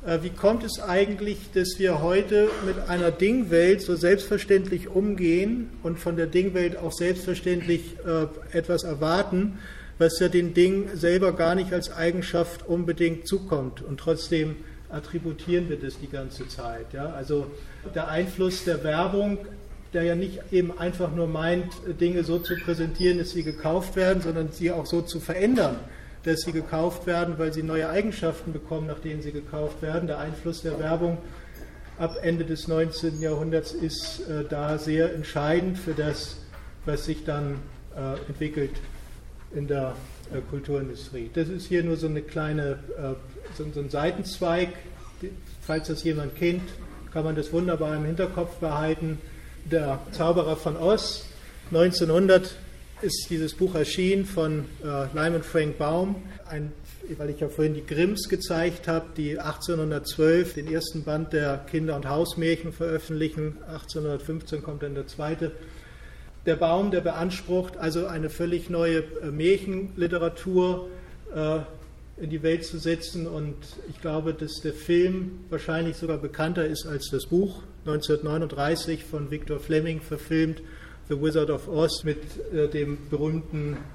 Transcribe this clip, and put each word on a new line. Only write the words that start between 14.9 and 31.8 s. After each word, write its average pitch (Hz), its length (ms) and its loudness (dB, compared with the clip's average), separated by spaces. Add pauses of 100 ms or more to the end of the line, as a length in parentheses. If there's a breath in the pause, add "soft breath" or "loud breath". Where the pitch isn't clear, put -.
wir 147 100 -2
das 131 200 -6
die 143 100 -10
ganze 131 380 -8
Zeit. 117 460 -8
Ja? 139 140 -6
Also 139 420 0 (440 loud breath)
der 160 140 0
Einfluss 180 560 0
der 151 220 0
Werbung, 190 540 2 (560)
der 170 80 4
ja 170 120 4
nicht 190 260 -2 (120)
eben 175 260 4
einfach 175 360 0
nur 170 120 2
meint, 170 460 2 (260)
Dinge 175 240 4
so 165 160 2
zu 175 180 -2
präsentieren, 170 600 2
dass 170 140 0
sie 175 120 -2
gekauft 156 540 0
werden, 185 240 6
sondern 160 320 0
sie 170 180 0
auch 165 140 -2
so 170 160 2
zu 170 180 -4
verändern, 180 580 4 (480 loud breath)
dass 160 160 2
sie 170 120 -2
gekauft 160 540 0
werden, 170 320 2
weil 156 160 0
sie 160 80 -2
neue 160 260 0
Eigenschaften 170 640 0
bekommen, 156 340 -4
nach 147 120 -6
denen 151 240 -6
sie 147 100 -6
gekauft 147 480 -4
werden. 160 260 -2
Der 151 120 -2
Einfluss 156 420 -6
der 156 180 -4
Werbung 165 380 2 (840 loud breath)